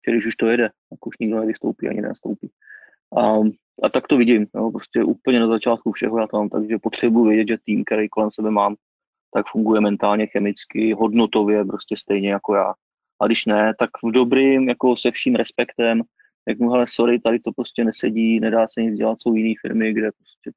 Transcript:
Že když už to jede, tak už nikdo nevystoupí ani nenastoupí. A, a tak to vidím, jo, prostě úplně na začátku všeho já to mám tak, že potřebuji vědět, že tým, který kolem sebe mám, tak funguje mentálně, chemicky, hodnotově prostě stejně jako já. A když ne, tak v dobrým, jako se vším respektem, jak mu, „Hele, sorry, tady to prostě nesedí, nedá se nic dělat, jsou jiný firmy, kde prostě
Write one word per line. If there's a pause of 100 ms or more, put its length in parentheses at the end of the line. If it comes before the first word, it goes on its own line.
Že
když
už
to
jede, (200)
tak
už
nikdo
nevystoupí
ani
nenastoupí. (680)
A, (600)
a
tak
to
vidím,
jo,
prostě
úplně
na
začátku
všeho
já
to
mám
tak,
že
potřebuji
vědět,
že
tým,
který
kolem
sebe
mám, (560)
tak
funguje
mentálně,
chemicky,
hodnotově
prostě
stejně
jako
já. (460)
A
když
ne,
tak (120)
v
dobrým,
jako
se
vším
respektem, (460)
jak
mu,
„Hele,
sorry,
tady
to
prostě
nesedí,
nedá
se
nic
dělat,
jsou
jiný
firmy,
kde
prostě